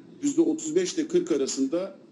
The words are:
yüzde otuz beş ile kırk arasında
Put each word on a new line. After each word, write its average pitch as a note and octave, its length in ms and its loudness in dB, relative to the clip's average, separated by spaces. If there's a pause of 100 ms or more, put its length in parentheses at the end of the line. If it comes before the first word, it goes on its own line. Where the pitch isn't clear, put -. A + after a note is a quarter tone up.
(220)
yüzde C#4+ 180 2
otuz D#3 360 0
beş F3+ 180 2
ile D3+ 140 -2
kırk E3 240 0
arasında C3+ 680 -2 (120)